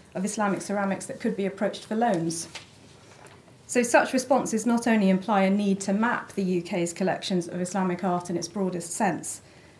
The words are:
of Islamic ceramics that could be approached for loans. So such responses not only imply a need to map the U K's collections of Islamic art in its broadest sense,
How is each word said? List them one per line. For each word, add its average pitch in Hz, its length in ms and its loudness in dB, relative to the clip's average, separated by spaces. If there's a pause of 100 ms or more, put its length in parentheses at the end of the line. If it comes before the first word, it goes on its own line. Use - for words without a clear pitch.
(140)
of 185 120 -4
Islamic 202 340 0
ceramics 196 460 -4
that - 120 -10
could 214 160 -2
be 196 120 -2
approached 190 400 -4
for 214 100 -4
loans. 170 500 0 (1200)
So 247 160 2
such - 300 4
responses 240 540 2
not 233 200 2
only 214 220 6
imply 190 360 4
a 196 60 4
need 196 300 2
to 196 140 0
map 226 400 -2
the 196 100 -2
U 180 160 2
K's 170 320 -2
collections 180 560 -2
of 180 140 -4
Islamic 180 420 -2
art 180 240 0
in 175 80 -2
its 170 120 -6
broadest 180 440 -4
sense, - 480 -2 (400)